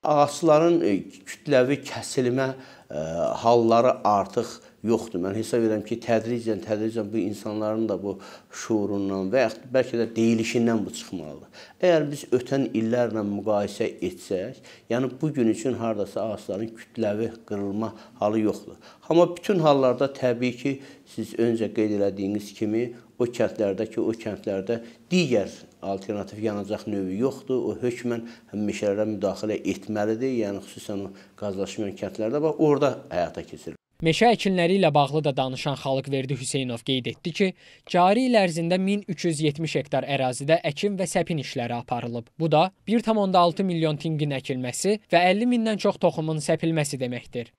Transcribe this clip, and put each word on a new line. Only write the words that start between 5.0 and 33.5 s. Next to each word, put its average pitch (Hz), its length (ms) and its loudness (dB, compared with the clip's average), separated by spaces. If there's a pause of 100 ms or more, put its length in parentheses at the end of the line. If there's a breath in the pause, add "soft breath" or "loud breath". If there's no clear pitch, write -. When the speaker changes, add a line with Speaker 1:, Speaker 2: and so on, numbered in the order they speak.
Speaker 1:
Mən 95 160 -2
hesab 113 300 0
edirəm 107 200 2
ki, 113 140 -6
tədricən, 113 640 -2
tədricən 110 480 -2
bu 110 100 -2
insanların 107 720 -2
da 95 80 -2
bu 98 200 -6 (360 loud breath)
şuurundan 98 800 -2
və 131 100 4
yaxud - 300 -4
bəlkə 123 280 0
də 110 40 2 (100)
deyilişindən 113 720 2
bu - 80 -10
çıxmalıdır. - 680 -12 (180)
Əgər 165 300 4
biz 143 140 -10 (120)
ötən 135 300 0 (100)
illərlə 113 480 0
müqayisə 101 640 -2 (160)
etsək, 110 560 -6 (300 loud breath)
yəni 127 180 0 (120)
bu 156 120 0
gün 117 160 4
üçün 110 320 0
hardasa 107 480 -2
ağacların 104 480 -6
kütləvi 113 540 -4 (140)
qırılma 101 480 -4 (260 loud breath)
halı 107 200 2
yoxdur. - 380 -2 (320 loud breath)
Amma 170 260 8
bütün 196 240 0
hallarda 135 540 4
təbii 123 420 0
ki, 139 200 -4 (300 loud breath)
siz - 300 -10
öncə 113 380 2
qeyd 107 240 2
elədiyiniz 101 560 -2
kimi 113 380 -2 (220 loud breath)
o 123 120 0
kəndlərdə 107 640 -2
ki, 117 120 -4
o 104 120 0
kəndlərdə 104 680 -4 (260 loud breath)
digər 123 420 2 (300)
alternativ 98 640 -6
yanacaq 104 440 -4
növü 98 300 -4
yoxdur. 127 480 -2
O 104 160 -2
hökmən 120 460 -4 (240 loud breath)
meşələrə 104 580 -2
müdaxilə 101 480 -2 (160)
etməlidir. 113 640 -2
Yəni 101 240 -2
xüsusən 98 460 -10
o 92 40 -12 (280 loud breath)
qazlaşmayan 98 580 -6
kəndlərdə 113 460 -4
bax, 160 180 0
orada 143 320 4 (160)
həyata 85 320 -2
keçirilir. - 360 -14 (180)